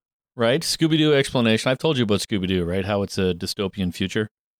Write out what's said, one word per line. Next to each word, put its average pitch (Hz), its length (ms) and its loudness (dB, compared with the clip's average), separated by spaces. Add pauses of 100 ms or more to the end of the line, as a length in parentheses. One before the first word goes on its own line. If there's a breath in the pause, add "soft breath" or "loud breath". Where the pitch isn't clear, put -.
(340)
right? 123 260 2
Scooby-Doo 156 540 2
explanation. 123 560 2
I've 131 80 -2
told 160 200 0
you 123 60 2
about 101 160 2
Scooby-Doo, 92 440 0
right? 92 200 -2
How 101 180 0
it's 95 160 -6
a 92 160 2
dystopian 92 600 -4
future. 107 340 -2 (320)